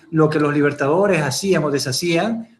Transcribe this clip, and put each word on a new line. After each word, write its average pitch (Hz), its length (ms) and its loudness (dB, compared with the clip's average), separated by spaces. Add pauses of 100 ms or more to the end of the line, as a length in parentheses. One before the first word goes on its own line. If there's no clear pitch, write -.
lo 156 220 2
que 156 80 0
los 147 120 0
libertadores 147 720 2
hacían 151 420 0
o 151 60 -2
deshacían 170 920 -2